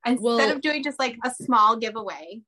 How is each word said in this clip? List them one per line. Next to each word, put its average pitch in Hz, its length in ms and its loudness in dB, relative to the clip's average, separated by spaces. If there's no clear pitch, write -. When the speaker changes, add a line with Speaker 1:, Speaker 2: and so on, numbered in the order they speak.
Speaker 1:
Instead 240 160 2
Speaker 2:
Well 240 300 2
Speaker 1:
of 285 80 -2
doing 302 240 -2
just, 285 160 -6
like, 247 240 -2
a 254 100 -4
small 226 440 4
giveaway 208 720 -10